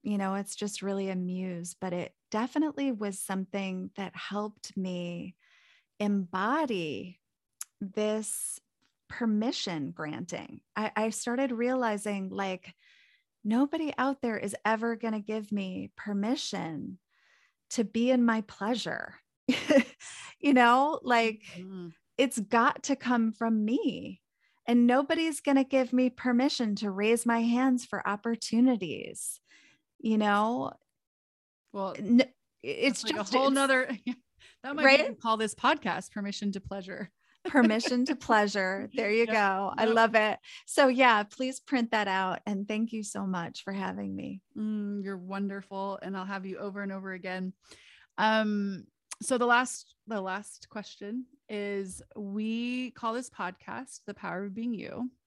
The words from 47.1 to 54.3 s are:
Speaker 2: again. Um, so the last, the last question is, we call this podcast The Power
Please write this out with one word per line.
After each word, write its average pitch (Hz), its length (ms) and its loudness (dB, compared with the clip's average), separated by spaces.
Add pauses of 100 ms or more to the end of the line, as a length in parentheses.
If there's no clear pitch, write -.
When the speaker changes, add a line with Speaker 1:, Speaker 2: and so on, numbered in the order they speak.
Speaker 2:
again. 185 400 -6 (640)
Um, 208 680 0 (360)
so 254 160 0
the 240 80 4
last, 240 500 2 (120)
the 214 140 -4
last 190 480 -8
question 214 560 -10 (240)
is, 202 520 -6 (140)
we 226 760 -4
call 226 220 -6
this 254 160 -6
podcast 214 800 -10
The 208 60 -10
Power 185 320 -8